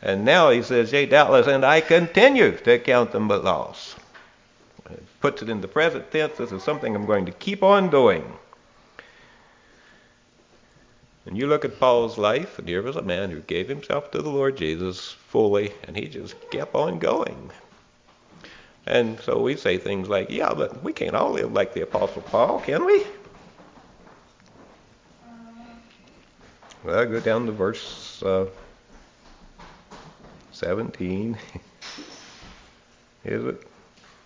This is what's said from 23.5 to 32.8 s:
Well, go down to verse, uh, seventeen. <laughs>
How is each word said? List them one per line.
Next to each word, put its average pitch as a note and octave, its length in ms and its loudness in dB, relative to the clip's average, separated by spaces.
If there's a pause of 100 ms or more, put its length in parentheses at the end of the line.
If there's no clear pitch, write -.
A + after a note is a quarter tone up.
Well, F2+ 220 0
go A2+ 120 -4
down A2+ 280 0
to A2 60 -6
verse, - 680 -6
uh, F#2+ 240 0 (2000)
seventeen. G2 840 -6 (160)
<laughs> - 1700 -20